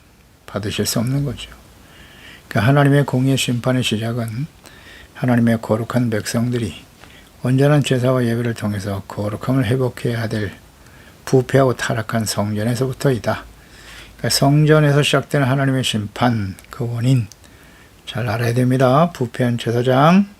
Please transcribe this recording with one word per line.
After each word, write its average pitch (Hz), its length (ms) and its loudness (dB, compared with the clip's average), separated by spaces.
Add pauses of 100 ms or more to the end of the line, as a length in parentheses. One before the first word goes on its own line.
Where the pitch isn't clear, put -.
(460)
받으실 104 400 -6
수 - 140 -4
없는 131 240 -2
거죠. 127 260 -8 (1000)
그러니까 98 200 2
하나님의 143 360 4
공의 131 320 0
심판의 127 460 -2
시작은 117 640 -4 (640)
하나님의 117 480 2
거룩한 117 480 -2
백성들이 113 680 -4 (680)
온전한 139 400 4
제사와 127 420 0
예배를 117 300 -2
통해서 101 520 -6
거룩함을 107 580 -4
회복해야 120 640 -2
될 104 240 -6 (760)
부패하고 131 500 2
타락한 117 500 -4
성전에서부터이다. 110 1200 -2 (720)
그러니까 120 120 -4
성전에서 147 760 4
시작되는 135 440 0
하나님의 135 360 0
심판, 107 720 -2 (140)
그 117 200 -8
원인, 120 380 0 (800)
잘 113 220 -6
알아야 117 260 -2
됩니다. 131 580 2
부패한 120 460 -2
제사장, 127 720 4 (120)